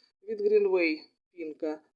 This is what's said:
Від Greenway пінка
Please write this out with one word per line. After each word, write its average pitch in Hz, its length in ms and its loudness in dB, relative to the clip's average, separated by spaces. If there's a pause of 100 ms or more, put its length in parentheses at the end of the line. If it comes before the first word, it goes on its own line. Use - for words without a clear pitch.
(280)
Від 214 120 -8
Greenway 190 580 2 (340)
пінка 156 500 -8 (140)